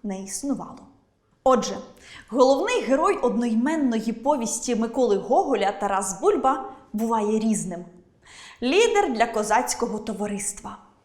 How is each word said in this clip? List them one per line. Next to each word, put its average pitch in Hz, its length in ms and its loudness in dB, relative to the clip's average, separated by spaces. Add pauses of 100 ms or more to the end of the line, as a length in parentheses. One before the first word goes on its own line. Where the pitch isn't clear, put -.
не 190 200 -8
існувало. 214 560 -8 (640)
Отже, 220 340 4 (520)
головний 277 520 4
герой 269 360 2
одноіменної 240 960 0
повісті 240 640 -2
Миколи 226 420 0
Гоголя 233 540 2
Тарас 196 500 -4
Бульба 269 480 2 (240)
буває 220 460 0
різним. 180 460 -2 (760)
Лідер 392 520 2
для 226 120 2
козацького 220 760 0
товариства 202 760 -6 (280)